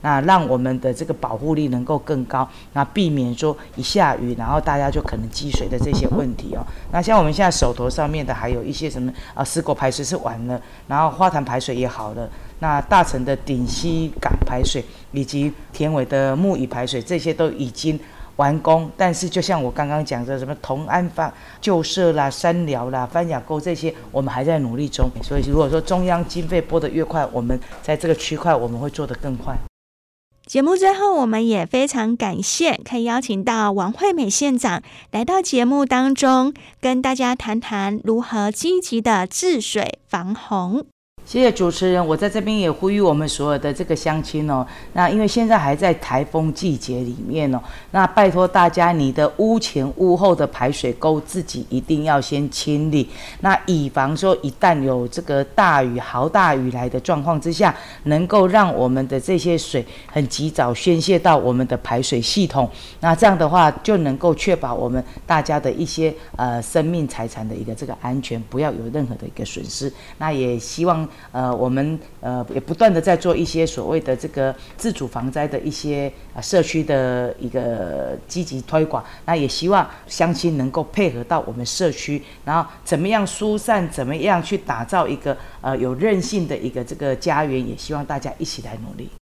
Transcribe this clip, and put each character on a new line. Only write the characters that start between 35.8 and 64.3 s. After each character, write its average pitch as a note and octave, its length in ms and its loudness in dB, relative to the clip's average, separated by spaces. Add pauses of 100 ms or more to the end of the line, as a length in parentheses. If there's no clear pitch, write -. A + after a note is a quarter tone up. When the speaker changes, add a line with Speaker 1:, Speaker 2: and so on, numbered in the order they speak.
Speaker 2:
当 C4 280 2
中， C4 400 4 (280)
跟 B3+ 200 2
大 C4 140 0
家 B3+ 180 0
谈 A3+ 280 -2
谈 G3+ 420 -4
如 A3+ 160 2
何 A3 320 -2
积 F4+ 300 0
极 A#3 180 -2
的 G#3+ 260 2
治 D#4+ 360 0
水 - 460 -4
防 F#3+ 280 -4
洪。 G3 500 -2 (400)
Speaker 1:
谢 A#3+ 160 0
谢 B3 80 8
主 F3 220 2
持 F#3 220 0
人， F3+ 120 2
我 D#3 120 2
在 G3+ 120 0
这 G#3 120 -2
边 G#3+ 180 0
也 F3 100 2
呼 F#3 200 0
吁 G#3 100 2
我 F3+ 140 6
们 D3+ 160 2
所 D3 240 0
有 C#3+ 40 0
的 C#3+ 160 -2
这 - 120 -6
个 D#3+ 100 0
乡 D#3 260 -2
亲 D3+ 300 -2
哦， B2+ 160 0 (240)
那 F3 180 4
因 G#3 80 2
为 G#3+ 80 4
现 A3+ 220 2
在 A3 100 6
还 C#3+ 160 2
在 E3+ 200 2
台 - 320 -2
风 D#3+ 280 0
季 E3+ 220 0
节 B2 240 -6
里 A#2+ 160 -6 (100)
面 D3+ 300 0
哦， A#2 80 -4 (280)
那 F#3+ 140 4
拜 G3 240 6
托 F3+ 160 4
大 F3+ 240 6
家， F3 220 4
你 C#3+ 180 2
的 D3+ 280 2
屋 A3 200 4
前 C#3+ 380 0
屋 F3+ 220 6
后 F#3 180 6
的 D3+ 100 2
排 B2+ 240 -2
水 C3+ 220 -2
沟 D3+ 300 0
自 F3+ 200 -6
己 C3 280 -8
一 B2+ 100 -2
定 D3+ 240 -2
要 D3+ 160 4
先 C#3+ 320 -2
清 D3+ 400 -2
理， C#3+ 160 2 (320)
那 G3 260 4
以 D3+ 220 2
防 C#3 300 0
说 F#3+ 240 4
一 C3+ 180 -4
旦 E3+ 240 6
有 B2+ 240 0
这 E3+ 140 -6
个 C#3 200 0
大 D#3 400 4
雨、 A#2+ 160 0
豪 B2+ 300 -2
大 E3+ 260 4
雨 B2+ 180 0
来 B2 180 -4
的 C3 100 -2
状 D3+ 240 0
况 D#3+ 160 0
之 E3 140 -2
下， F3+ 200 4 (300)
能 D3+ 240 2
够 G3 180 6
让 F#3 300 4
我 B2 140 2
们 C3 180 0
的 C3+ 100 -2
这 F3+ 200 0
些 E3+ 200 2
水 C3 280 -2 (260)
很 C#3+ 160 0
及 D3+ 240 -2
早 B2 220 2
宣 E3 260 2
泄 F3+ 180 2
到 E3 200 6
我 A#2+ 160 2
们 B2+ 140 2
的 B2 100 -2
排 A#2+ 240 -2
水 B2 200 0
系 - 240 2
统， C3+ 240 0 (300)
那 E3 160 4
这 A3+ 100 6
样 G3 120 8
的 D#3 100 4
话 D#3+ 240 6
就 - 240 2
能 C#3+ 220 2
够 E3 180 4